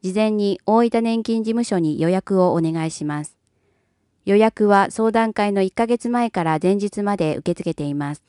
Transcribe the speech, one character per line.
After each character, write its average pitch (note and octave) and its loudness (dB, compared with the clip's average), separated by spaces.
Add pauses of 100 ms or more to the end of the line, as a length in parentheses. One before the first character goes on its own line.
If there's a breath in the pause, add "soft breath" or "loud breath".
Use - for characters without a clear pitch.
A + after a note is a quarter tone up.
事 F#3 -4
前 G#3+ 2
に G3+ 0
大 A#3 4
分 A#3 0
年 A3+ -2
金 A3+ -2
事 A3 -4
務 A#3 0
所 G3 -2
に D#3 0
予 D#3+ 2
約 F#3 2
を F3+ 4
お E3 0
願 D#3+ -2
い D#3+ -4
し - -10
ま D3 -4
す。 - -16 (880)
予 G3 2
約 G#3+ 2
は G3+ 4
相 A3 0
談 A3+ 0
会 G#3 0
の G3 0
一 F#3+ 0
ヶ A#3 -2
月 A#3+ -2
前 A#3+ 0
か F3+ -4
ら D#3+ 0
前 F3+ 2
日 G3+ -4
ま G3+ -2
で D#3 0
受 - -4
け - -4
付 - -6
け - -4
て D3 -8
い C#3+ -4
ま C#3+ -6
す。 - -20